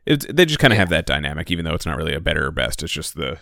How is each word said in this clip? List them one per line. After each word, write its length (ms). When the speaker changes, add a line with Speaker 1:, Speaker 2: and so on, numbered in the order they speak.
Speaker 1:
it's, 200
they 180
just 140
kinda 160
Speaker 2:
Yeah. 40
Speaker 1:
have 100
that 160
dynamic, 460
even 140
though 100
it's 100
not 120
really 180
a 40
better 280
or 40
best. 300
It's 100
just 220
the, 280